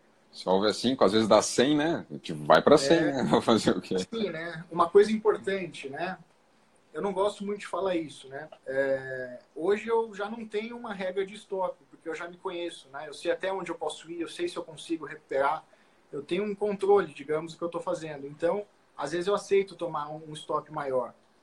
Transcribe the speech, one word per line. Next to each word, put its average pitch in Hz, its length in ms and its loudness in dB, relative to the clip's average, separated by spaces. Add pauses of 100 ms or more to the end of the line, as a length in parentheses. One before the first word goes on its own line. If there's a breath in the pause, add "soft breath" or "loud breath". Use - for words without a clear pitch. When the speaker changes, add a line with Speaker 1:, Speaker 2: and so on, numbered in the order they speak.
(300)
Speaker 1:
Se - 180 -8
houver 98 240 4
cinco, 131 300 0
às 95 100 6
vezes 110 140 4
dá 104 160 8
cem, 143 340 2
né? 147 320 -2
A - 40 -18
gente 80 200 -10
vai 78 300 6
pra - 160 10
cem, 160 200 4
Speaker 2:
É, 156 140 2
Speaker 1:
né? 127 120 0
<laughs> - 40 0
Vou 120 140 4
fazer 113 340 4
o - 40 -4
quê? 95 180 -2
Speaker 2:
sim, 202 320 -4
né? 165 400 -8
Uma 170 180 2
coisa 208 220 8
importante, 190 800 -2
né? 165 280 -6 (760)
Eu 156 80 -8
não 196 120 -2
gosto 202 320 -2
muito 202 160 -4
de - 60 -12
falar 185 280 -2
isso, 147 340 -6
né? 147 200 -12 (180)
É, 131 720 -2 (160)
hoje 208 340 0
eu 226 240 0
já 202 160 -6
não 226 160 -10
tenho 220 320 -8
uma 240 160 -10
regra 190 320 -4
de 202 100 -10
stop, 185 420 -4 (140)
porque - 180 -16
eu 156 60 -4
já 175 140 -8
me 180 80 -16
conheço, 170 560 -8
né? 147 140 -10
Eu 143 80 -14
sei - 160 -2
até 185 220 -2
onde 175 180 -6
eu 165 60 -8
posso 156 340 -8
ir, 170 100 -8
eu 156 80 -6
sei 175 200 -4
se - 80 -12
eu 170 80 -6
consigo 160 400 -8
recuperar. 143 600 -2 (480 soft breath)
Eu 147 100 -8
tenho 185 200 -2
um 208 120 -4
controle, 196 600 2
digamos, 156 380 -4
do - 60 -18
que 170 60 -6
eu 170 40 -2
tô 165 120 -8
fazendo. 156 460 -6
Então, 170 400 -2 (300)
às 143 160 -6
vezes 175 160 -2
eu 202 60 2
aceito 196 420 0
tomar 156 320 -6
um, 156 200 -10
um 151 40 -12
stop 151 400 -6
maior, 131 420 -2 (280)